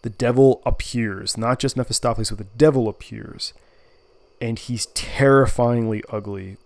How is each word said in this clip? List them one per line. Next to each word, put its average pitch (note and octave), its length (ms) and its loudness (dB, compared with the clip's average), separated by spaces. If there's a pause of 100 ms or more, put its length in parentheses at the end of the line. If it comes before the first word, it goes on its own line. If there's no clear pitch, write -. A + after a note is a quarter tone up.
the A#2+ 80 -8
devil B2 560 4
appears. G#2+ 720 -4
Not A#2+ 220 -2
just C3 180 -2
Mephistopheles, A#2+ 520 -2
but G#2 100 -8
the G2+ 180 -14
devil C3 320 4
appears. - 640 -14 (880)
And A2+ 180 -4
he's - 280 -8
terrifyingly A#2+ 1200 2
ugly G2 560 -10